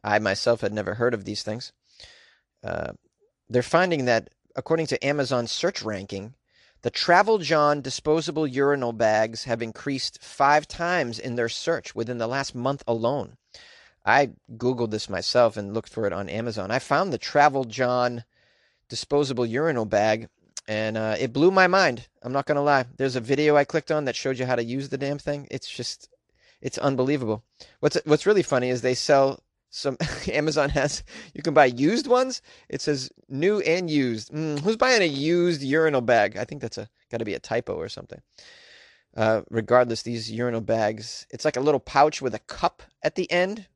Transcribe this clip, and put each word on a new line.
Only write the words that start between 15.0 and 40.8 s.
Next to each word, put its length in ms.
myself 480
and 160
looked 160
for 180
it 60
on 160
Amazon. 420
I 80
found 340
the 60
Travel 460
John 580
disposable 580
urinal 400
bag, 440
and, 300
uh, 220
it 140
blew 180
my 160
mind. 400
I'm 120
not 120
gonna 180
lie. 220
There's 180
a 60
video 340
I 100
clicked 260
on 140
that 100
showed 220
you 80
how 100
to 80
use 260
the 80
damn 200
thing. 320
It's 200
just, 400
it's 160
unbelievable. 680
What's, 260
what's 200
really 180
funny 260
is 120
they 120
sell 480
some, 260
<laughs> 180
Amazon 380
has, 340
you 80
can 120
buy 120
used 420
ones. 340
It 120
says 300
new 340
and 280
used. 420
Mm, 280
who's 180
buying 240
a 40
used 560
urinal 400
bag? 360
I 80
think 160
that's 160
a, 120
gotta 140
be 80
a 60
typo 340
or 160
something. 320
Uh, 340
regardless, 520
these 300
urinal 300
bags, 680